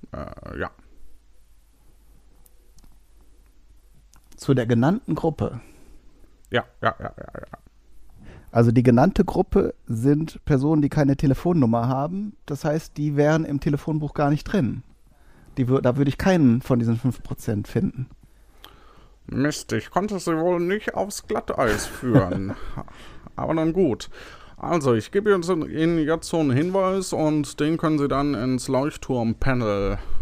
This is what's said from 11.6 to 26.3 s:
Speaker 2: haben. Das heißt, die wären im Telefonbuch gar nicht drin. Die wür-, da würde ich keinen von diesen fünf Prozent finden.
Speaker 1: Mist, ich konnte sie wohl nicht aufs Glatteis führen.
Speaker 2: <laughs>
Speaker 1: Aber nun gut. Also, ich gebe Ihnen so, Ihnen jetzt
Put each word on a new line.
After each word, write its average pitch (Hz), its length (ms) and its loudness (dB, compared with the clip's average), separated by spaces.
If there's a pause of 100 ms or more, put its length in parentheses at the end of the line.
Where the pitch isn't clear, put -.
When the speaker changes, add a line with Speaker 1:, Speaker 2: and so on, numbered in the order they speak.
Speaker 2:
haben. 175 460 -4 (120)
Das 143 180 -6
heißt, 156 320 -4
die 147 180 -2
wären 151 300 4
im 143 160 -2
Telefonbuch 151 540 -2
gar 143 160 2
nicht 147 140 0
drin. 123 380 -2 (760)
Die 123 100 0
wür-, 131 140 2
da 127 160 2
würde 143 100 2
ich - 80 0
keinen 139 460 4
von 127 160 2
diesen 117 180 2
fünf 120 260 -2
Prozent 107 460 -6
finden. - 380 -2 (1200)
Speaker 1:
Mist, 127 480 -4
ich - 160 -4
konnte 202 280 -2
sie 160 220 -2
wohl 175 180 0
nicht 190 360 -4
aufs - 320 -6
Glatteis - 580 -2
führen. 95 720 0 (400)
Speaker 2:
<laughs> - 420 -20
Speaker 1:
Aber - 160 -2
nun 160 220 0
gut. 160 340 0 (480)
Also, 139 380 0
ich 107 160 -2
gebe 202 240 2
Ihnen 180 80 2
so, 165 240 -2
Ihnen 160 320 0
jetzt 156 320 -2